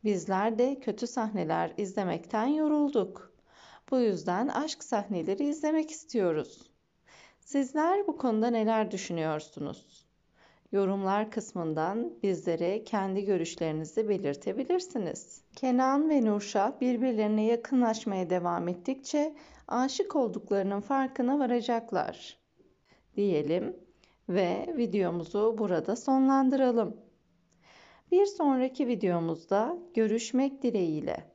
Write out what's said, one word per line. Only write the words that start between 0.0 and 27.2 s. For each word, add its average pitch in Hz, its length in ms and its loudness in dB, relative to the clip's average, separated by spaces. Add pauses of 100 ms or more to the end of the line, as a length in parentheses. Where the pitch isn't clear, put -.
Bizler 202 540 0
de 277 220 2
kötü 214 260 -4
sahneler 170 680 -2
izlemekten 190 680 -2
yorulduk. 294 880 0 (580)
Bu 262 80 2
yüzden 196 500 0
aşk - 360 -4
sahneleri 202 600 -2
izlemek 311 460 0
istiyoruz. - 800 -4 (720)
Sizler 311 640 0
bu - 100 -2
konuda 233 340 2
neler 220 400 2
düşünüyorsunuz? 156 1160 -6 (680)
Yorumlar 196 580 0
kısmından 180 840 -4 (100)
bizlere 175 640 0
kendi 196 400 -2
görüşlerinizi 165 840 -2
belirtebilirsiniz. 208 1300 -4 (160)
Kenan 262 520 2
ve 285 160 4
Nurşah 208 560 0
birbirlerine 220 640 2
yakınlaşmaya 226 840 0
devam 175 380 0
ettikçe 269 680 -2 (340)
aşık 269 480 0
olduklarının 202 640 0
farkına 262 580 0
varacaklar 233 1000 -2 (760)
diyelim 180 600 0 (520)
ve 190 480 0
videomuzu 202 840 0
burada 185 380 0
sonlandıralım. 262 1000 2 (1120)